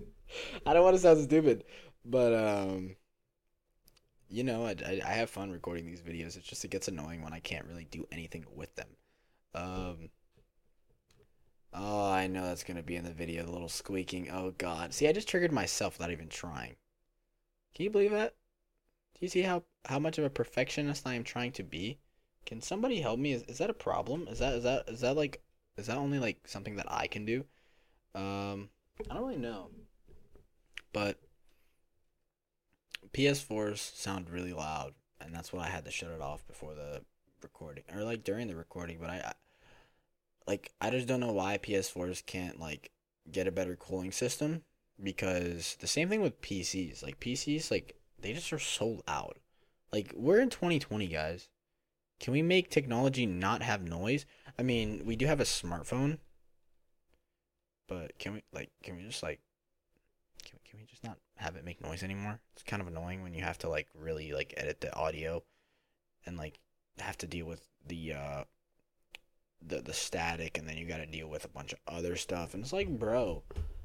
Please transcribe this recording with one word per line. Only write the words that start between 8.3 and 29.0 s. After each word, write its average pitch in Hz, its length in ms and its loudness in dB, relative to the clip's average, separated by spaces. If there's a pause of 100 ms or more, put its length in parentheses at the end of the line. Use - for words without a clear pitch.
with - 180 -12
them. - 140 -10 (680)
Um, 90 560 -6 (1600)
oh, 101 380 0
I 95 160 4
know 92 180 -2
that's 87 200 -4
gonna 87 180 -6
be 85 140 -6
in 85 80 -6
the 85 80 -8
video, 82 320 -6
the 85 80 -8
little 85 160 -6
squeaking. 92 640 -4
Oh, 95 260 -4
God. - 340 -4
See, - 140 4
I 180 60 6
just 208 160 0
triggered 175 240 4
myself - 440 0
without 87 140 -4
even 80 180 -6
trying. 64 460 -8 (1000)
Can 175 80 -2
you 208 60 2
believe 202 200 6
that? 214 240 2 (800)
Do - 60 -18
you 180 80 0
see 180 140 4
how, 180 200 2 (220)
how 135 160 2
much 160 180 2
of 151 60 4
a 135 60 4
perfectionist 139 760 0
I 127 80 0
am 117 80 -2
trying 240 300 -2
to - 100 -6
be? 117 380 -6 (460)
Can 113 140 -8
somebody 220 400 0
help 120 200 2
me? 143 100 2
Is, 120 120 0
is - 160 -10
that 202 120 2
a - 40 -4
problem? - 520 0
Is 110 140 -6
that, 127 140 4
is 120 100 0
that, 127 240 2
is 117 140 -4
that, 131 140 4
like, 147 240 0 (360)
is 104 100 -8
that 117 100 0
only, 139 220 2
like, 110 300 0
something 101 260 -8
that 98 160 -4
I - 160 0
can 104 180 -4
do? 120 200 0 (680)
Um, 101 560 -4 (400)